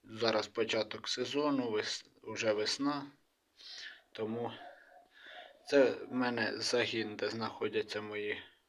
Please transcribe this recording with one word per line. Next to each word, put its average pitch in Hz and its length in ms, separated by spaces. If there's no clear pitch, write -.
Зараз 110 440
початок 110 600
сезону, 131 640
вес-, - 360
уже 110 300
весна. 139 540
Тому 117 400
це 135 240
в - 240
мене 120 420
загін, 110 600
де 104 120
знаходяться 110 720
мої 104 420